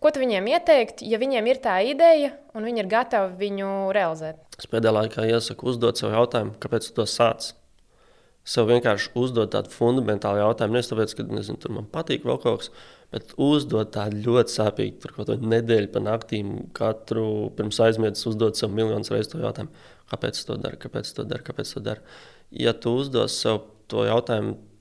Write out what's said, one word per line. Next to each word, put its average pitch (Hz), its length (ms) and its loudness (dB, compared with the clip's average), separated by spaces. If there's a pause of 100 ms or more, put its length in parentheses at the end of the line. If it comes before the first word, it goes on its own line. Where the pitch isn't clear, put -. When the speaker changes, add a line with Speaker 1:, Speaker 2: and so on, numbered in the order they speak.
Speaker 1:
ko 302 100 6
tu 277 100 -2
viņiem 214 300 0
ieteiktu, 320 560 4
ja 214 140 0
viņiem 254 300 2
ir 254 120 -4
tā 190 140 2 (100)
ideja 294 460 6 (220)
un 220 120 -6
viņi 226 160 -2
ir 185 80 -8
gatavi 220 540 0
viņu 196 300 -4 (200)
realizēt? 160 460 -2 (180)
Speaker 2:
Es - 120 -16
pēdējā 110 280 4
laikā 110 300 0
iesaku 117 420 -2
uzdot 117 280 0
sev 107 160 -2
jautājumu, 113 440 0
kāpēc - 300 -4
tu - 100 -2
to 104 80 -2
sāc? - 460 0 (920)
Sev 110 240 2
vienkārši 120 480 2
uzdot 117 320 0
tādu 104 240 -4
fundamentālu 107 640 2
jautājumu, 110 380 2
nevis 123 160 0
tāpēc, 110 260 0
ka, 110 60 -6 (100)
nezinu, 104 240 -6
tur - 160 -8
man 110 160 -8
patīk 156 320 -4
vēl 127 160 0
kaut 110 220 -2
kas, - 80 -12 (420)
bet - 220 -10 (100)
uzdot 139 520 2
tādu 104 300 -4
ļoti 120 300 4
sāpīgu, 107 480 -2
tur - 120 -16
kaut 104 160 -6
ko 110 60 0 (180)
nedēļu 113 400 2
pa 107 80 -2
naktīm, 104 500 -4 (240)
katru 110 500 -2 (320)
pirms 107 240 -2
aizmietas 110 460 2
uzdot 107 300 0
sev 104 160 -2
miljonus 110 400 -2
reiz 110 160 -2
to - 120 -10
jautājumu, 110 300 -6 (380)
kāpēc 110 380 -4
to 110 140 -6
dara, - 180 -8
kāpēc - 340 -8
to 113 120 -6
dara, - 200 -8
kāpēc - 280 -8
to - 120 -8
dara. - 320 -10 (360)
Ja 117 200 0
tu 120 260 -2
uzdos 123 420 0
sev 110 200 0 (280)
to 110 160 0
jautājumu 107 500 0 (240)